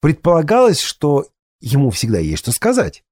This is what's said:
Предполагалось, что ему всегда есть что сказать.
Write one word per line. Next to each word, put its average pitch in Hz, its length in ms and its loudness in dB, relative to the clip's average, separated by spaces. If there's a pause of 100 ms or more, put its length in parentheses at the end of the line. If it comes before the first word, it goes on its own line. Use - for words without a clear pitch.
Предполагалось, 170 760 2
что 143 500 -2 (320)
ему 135 300 0
всегда 110 280 -2
есть 78 220 -4
что 120 120 -6
сказать. 220 600 -2